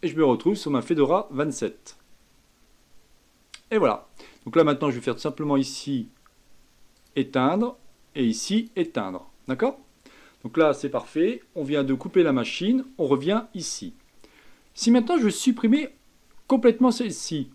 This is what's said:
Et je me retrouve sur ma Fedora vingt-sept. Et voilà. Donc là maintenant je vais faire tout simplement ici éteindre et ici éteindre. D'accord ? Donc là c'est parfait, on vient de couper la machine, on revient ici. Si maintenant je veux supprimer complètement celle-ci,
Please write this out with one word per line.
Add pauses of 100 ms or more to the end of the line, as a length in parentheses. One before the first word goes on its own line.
Et
je
me
retrouve
sur
ma
Fedora
vingt-sept. (1700)
Et
voilà. (380)
Donc
là
maintenant
je
vais
faire
tout
simplement
ici (1040)
éteindre (380)
et
ici
éteindre. (160)
D'accord ? (640)
Donc
là
c'est
parfait, (140)
on
vient
de
couper
la
machine, (120)
on
revient
ici. (800)
Si
maintenant
je
veux
supprimer (580)
complètement
celle-ci,